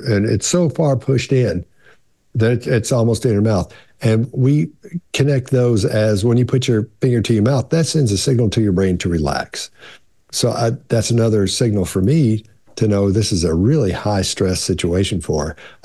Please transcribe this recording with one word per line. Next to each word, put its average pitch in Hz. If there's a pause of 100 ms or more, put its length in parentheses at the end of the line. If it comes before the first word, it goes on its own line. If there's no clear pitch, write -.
and 101
it's 107
so 175
far 139
pushed 131
in 110 (720)
that 113
it, -
it's 117
almost 117
in 113
her 104
mouth. 107 (300)
And 113
we 143 (440)
connect 135
those 120
as 107
when 120
you 123
put 127
your 113 (140)
finger 120
to 110
your 104
mouth, 127
that 165
sends 135
a 98
signal 120
to 113
your 104
brain 92
to 92
relax. - (600)
So 117
I, 117 (160)
that's 113
another 110
signal 104
for 95
me 113 (320)
to 110
know 101
this 98
is 85
a 80
really 107
high 101
stress 92
situation 92
for 78
her. 80 (300)